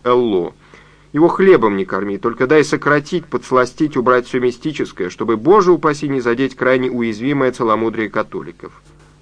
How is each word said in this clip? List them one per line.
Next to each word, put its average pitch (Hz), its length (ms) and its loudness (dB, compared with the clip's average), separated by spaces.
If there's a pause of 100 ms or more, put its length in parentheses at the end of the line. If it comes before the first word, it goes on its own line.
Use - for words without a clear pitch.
«Элло». 117 480 0 (600)
Его 160 160 4
хлебом 156 480 4
не 95 80 -2
корми, 98 340 -6
только 117 280 -2
дай 151 160 4
сократить, 147 640 -2
подсластить, 127 720 -2
убрать 123 300 2
все 131 140 -4
мистическое, 123 680 -4
чтобы, 110 260 -4
Боже 180 360 4
упаси, 151 360 0
не 135 120 -2
задеть 120 340 -2
крайне 127 360 0
уязвимое 123 600 -2
целомудрие 110 580 -2
католиков. 95 640 -10 (500)